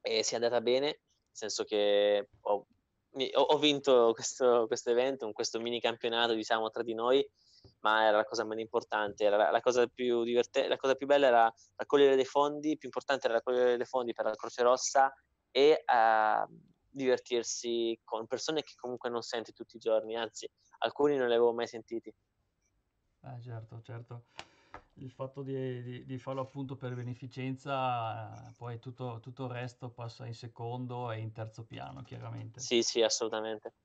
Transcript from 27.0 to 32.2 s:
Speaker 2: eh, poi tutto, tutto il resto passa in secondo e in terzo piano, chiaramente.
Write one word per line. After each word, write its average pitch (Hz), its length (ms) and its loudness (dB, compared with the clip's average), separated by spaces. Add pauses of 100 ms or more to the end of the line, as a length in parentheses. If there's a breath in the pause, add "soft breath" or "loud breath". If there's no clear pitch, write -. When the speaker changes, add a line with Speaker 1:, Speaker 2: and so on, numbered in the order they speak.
Speaker 2:
eh, 113 80 -20
poi 120 220 -12
tutto, 123 420 -10
tutto 127 240 -12
il 123 60 -8
resto 120 400 -10
passa 117 360 -14
in 117 80 -10
secondo 120 760 -10
e 110 80 -8
in 110 140 -10
terzo 110 320 -12
piano, 127 380 -14
chiaramente. 117 580 -14